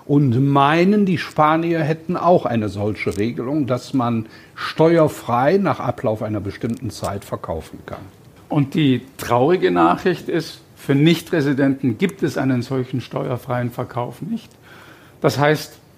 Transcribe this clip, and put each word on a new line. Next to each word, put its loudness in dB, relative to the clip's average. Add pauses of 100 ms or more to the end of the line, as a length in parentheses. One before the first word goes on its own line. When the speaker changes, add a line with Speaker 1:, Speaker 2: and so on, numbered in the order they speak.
Speaker 1:
und 2
meinen, 4
die 0
Spanier 0
hätten -2
auch 4
eine -2
solche -4
Regelung, -2
dass -4
man 0 (280)
steuerfrei 2
nach 0
Ablauf -4
einer -4
bestimmten -6
Zeit -8
verkaufen -10
kann. -12 (460)
Speaker 2:
Und 0
die 2 (160)
traurige 2
Nachricht 2
ist, -4 (160)
für -2
Nichtresidenten 2
gibt -2
es -2
einen 0
solchen -4
steuerfreien -4
Verkauf -8
nicht. -8 (720)
Das 0
heißt, 0 (200)